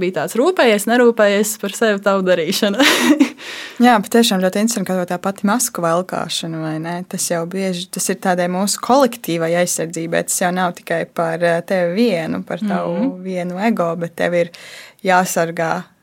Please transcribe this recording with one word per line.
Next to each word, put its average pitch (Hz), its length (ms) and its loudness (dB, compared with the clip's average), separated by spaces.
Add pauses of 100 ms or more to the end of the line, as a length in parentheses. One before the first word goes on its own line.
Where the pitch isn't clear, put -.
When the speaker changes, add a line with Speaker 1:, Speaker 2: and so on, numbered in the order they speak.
Speaker 1:
bija 175 200 -2
tāds: 170 180 -4
rūpējies, 262 500 2
nerūpējies, 214 720 4
par 202 140 -8
sevi 208 280 0
tavu 196 220 2
darīšana. 190 580 2 (480)
<laughs> - 540 -4
Speaker 2:
Jā, 247 120 8
patiešām 208 460 2
ļoti 185 180 2
interesanti, 220 260 0
ka 185 220 0
tā 180 120 -4
pati 196 260 -4
masku 202 360 0
velkāšana, 165 800 -2
vai 156 200 -4
ne? 170 140 -6 (140)
Tas 185 220 -6
jau 170 180 -2
bieži, 185 400 -4
tas - 220 -6
ir 185 100 -4
tādai 180 300 0
mūsu 190 320 -2
kolektīvai 196 680 2 (100)
aizsardzībai. 165 640 -2
Tas - 160 -4
jau 175 100 0
nav 180 240 -2
tikai 165 220 -4 (100)
par, 165 320 -4
ā, 170 140 2 (100)
tevi 175 320 0
vienu, 185 480 0
par 180 160 -6
tavu 175 360 -2
Speaker 1:
Mhm. 196 260 -4
Speaker 2:
vienu 180 360 -6
ego, 196 360 0
bet 170 200 -8
tev 175 220 0
ir 170 140 0 (520)
jāsargā, 170 680 2 (320)